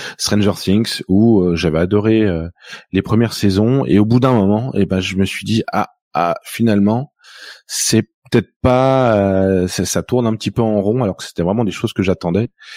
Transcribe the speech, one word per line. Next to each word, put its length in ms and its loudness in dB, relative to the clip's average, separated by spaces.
Stranger 400 0
Things, 500 -2
où, 360 4
euh, 120 0
j'avais 260 0
adoré, 420 2
euh, 260 -2
les 100 0
premières 320 0
saisons, 500 0
et 140 2
au 80 4
bout 140 2
d'un 120 2
moment, 400 0
eh 140 0
ben, 140 -2
je 160 -6
me 100 0
suis 180 -8
dit, 260 0
ah, 180 -4
ah, 220 0
finalement, 680 0
c'est 380 -2
peut-être 180 2
pas, 560 2
euh, 500 2
ça, 160 -4
ça 180 -2
tourne 240 -2
un 80 -2
petit 160 -6
peu 120 -2
en 180 0
rond, 220 0
alors 160 -2
que 60 -14
c'était 180 -6
vraiment 240 0
des 60 -4
choses 200 -6
que 100 -2
j'attendais, 460 -2